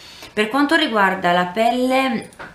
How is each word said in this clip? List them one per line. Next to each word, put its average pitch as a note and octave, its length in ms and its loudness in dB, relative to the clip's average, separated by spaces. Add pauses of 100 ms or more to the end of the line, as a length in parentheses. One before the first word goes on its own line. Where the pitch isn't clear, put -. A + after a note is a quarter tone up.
(320)
Per G#3+ 160 -2
quanto D4 280 0
riguarda F#3+ 580 2
la F3+ 140 2
pelle, B3+ 840 0 (260)